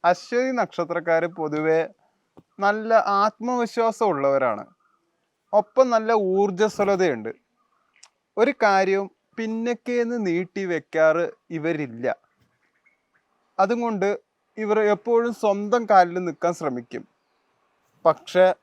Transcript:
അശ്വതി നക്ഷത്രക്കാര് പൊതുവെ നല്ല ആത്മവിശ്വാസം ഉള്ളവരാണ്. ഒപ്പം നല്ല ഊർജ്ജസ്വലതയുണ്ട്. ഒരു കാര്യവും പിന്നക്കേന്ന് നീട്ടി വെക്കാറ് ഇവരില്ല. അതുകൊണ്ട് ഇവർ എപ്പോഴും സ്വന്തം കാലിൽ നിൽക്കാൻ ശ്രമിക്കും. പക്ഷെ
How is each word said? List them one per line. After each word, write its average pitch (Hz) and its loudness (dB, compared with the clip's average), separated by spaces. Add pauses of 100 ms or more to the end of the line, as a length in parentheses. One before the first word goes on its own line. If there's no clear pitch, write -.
അശ്വതി 240 0
നക്ഷത്രക്കാര് 170 -2
പൊതുവെ 160 -2 (720)
നല്ല 214 0
ആത്മവിശ്വാസം 220 0
ഉള്ളവരാണ്. 139 0 (880)
ഒപ്പം 240 2
നല്ല 220 0
ഊർജ്ജസ്വലതയുണ്ട്. 190 0 (1000)
ഒരു 254 2
കാര്യവും 196 2 (260)
പിന്നക്കേന്ന് 233 -4
നീട്ടി 180 -4
വെക്കാറ് 160 0 (200)
ഇവരില്ല. 147 -4 (1400)
അതുകൊണ്ട് 208 0 (380)
ഇവർ 214 0
എപ്പോഴും 226 0
സ്വന്തം 208 -2
കാലിൽ 180 6
നിൽക്കാൻ 175 -4
ശ്രമിക്കും. 127 -8 (1000)
പക്ഷെ 185 2